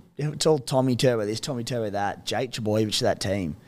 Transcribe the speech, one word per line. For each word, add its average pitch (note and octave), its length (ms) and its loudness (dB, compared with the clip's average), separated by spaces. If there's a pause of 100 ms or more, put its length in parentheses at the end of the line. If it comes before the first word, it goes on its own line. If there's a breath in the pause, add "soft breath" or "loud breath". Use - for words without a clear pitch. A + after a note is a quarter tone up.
(160)
it's D3+ 300 -2
all D#3 140 6
Tommy C3 360 2
Turbo A#2 300 2
this, G#2+ 160 -4
Tommy B2 240 -6
Turbo A#2 240 -2
that, G2 360 -2
Jake A#2+ 260 -4
Trbojevic G#2+ 480 0
to B2+ 60 -2
that F#2+ 140 2
team. F#2+ 380 -2 (100)